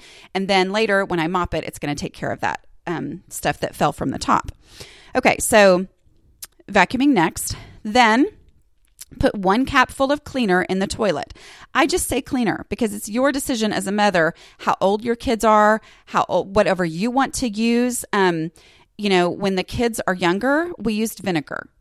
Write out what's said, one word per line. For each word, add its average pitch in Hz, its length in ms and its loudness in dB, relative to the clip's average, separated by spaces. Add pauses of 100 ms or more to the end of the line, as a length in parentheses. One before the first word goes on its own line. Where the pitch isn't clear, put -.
(340)
And 190 140 -2
then 190 240 2
later 202 340 2
when 180 140 -2
I 160 80 0
mop 175 260 -2
it, 165 120 -2
it's - 120 -12
gonna - 160 -4
take 165 200 -10
care - 180 -6
of - 80 -8
that, - 260 -4 (220)
um, 151 420 -8
stuff - 300 -4
that - 160 -8
fell 151 180 0
from 147 160 -6
the 117 80 -6
top. - 340 0 (640)
Okay, 262 220 2
so 190 480 6 (800)
vacuuming 214 420 2
next. - 460 0 (280)
Then 233 440 4 (880)
put - 160 2
one 202 320 0
cap 262 240 2
full 269 220 -2
of 294 120 -4
cleaner 196 380 0
in 185 160 -4
the 190 80 -2
toilet. 180 480 -4 (400)
I 285 140 2
just 339 200 -2
say 262 140 -4
cleaner 247 480 -4
because 202 240 -2
it's 208 160 -10
your 254 220 0
decision 240 420 -2
as 190 140 -4
a 190 40 -4
mother, 185 440 2 (240)
how - 200 -2
old 208 240 0
your 233 120 -2
kids 226 280 -2
are, 214 380 4 (240)
how - 240 0
old, 185 260 -2
whatever 185 300 2
you 170 240 -2
want 254 260 0
to 247 140 -2
use. 233 640 0
Um, 175 380 0 (480)
you 208 100 0
know, 175 200 2
when 190 260 -2
the 185 80 -2
kids 233 420 -4
are 185 80 0
younger, 214 640 0
we 214 160 -4
used 214 260 -4
vinegar. 160 500 -6 (120)